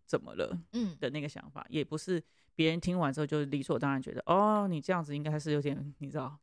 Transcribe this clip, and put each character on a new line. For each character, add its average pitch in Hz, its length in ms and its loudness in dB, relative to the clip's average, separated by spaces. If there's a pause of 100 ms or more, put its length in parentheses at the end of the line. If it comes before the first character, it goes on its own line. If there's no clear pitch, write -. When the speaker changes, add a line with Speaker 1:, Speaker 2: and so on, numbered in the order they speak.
Speaker 1:
怎 - 140 2
么 - 140 -14
了 - 220 -2 (160)
Speaker 2:
嗯。 214 280 -2
Speaker 1:
的 131 100 -2
那 151 100 -4
个 147 80 -4
想 - 220 -12
法， 139 180 -12
也 147 160 0
不 156 120 -6
是 175 240 0 (360)
别 160 140 4
人 165 100 0
听 180 180 0
完 147 140 2
之 156 80 -2
后 151 60 2
就 151 180 2
理 139 180 -2
所 135 160 2
当 139 140 2
然 135 100 0
觉 - 100 -8
得， - 140 -6
哦， 208 420 6
你 165 120 0
这 180 120 0
样 175 120 0
子 143 100 -6
应 147 80 -2
该 151 160 0
是 151 140 -2
有 147 100 2
点， 139 360 -2
你 139 120 -8
知 147 60 -8
道， 147 260 -6